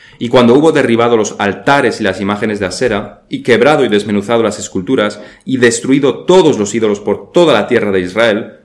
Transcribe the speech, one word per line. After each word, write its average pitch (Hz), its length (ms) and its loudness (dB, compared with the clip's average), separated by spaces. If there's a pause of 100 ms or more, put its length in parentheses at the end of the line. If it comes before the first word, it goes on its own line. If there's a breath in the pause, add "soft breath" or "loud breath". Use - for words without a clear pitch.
(180 loud breath)
Y 120 100 -6
cuando 120 260 4
hubo 151 180 4
derribado 120 440 2
los 107 220 -2
altares 110 600 0
y 110 60 -6
las 95 160 -2
imágenes 104 400 -4
de 95 60 -2
Asera, 104 640 -4
y 139 120 -8
quebrado 127 440 2
y - 20 -4
desmenuzado 104 540 0
las 104 160 -4
esculturas, 104 600 -4 (280 loud breath)
y 131 100 -2
destruido 123 720 0
todos 170 320 4
los 101 160 -4
ídolos 107 260 -2
por - 320 -6
toda 165 220 4
la 104 120 0
tierra 107 240 0
de 92 100 0
Israel, 104 640 -2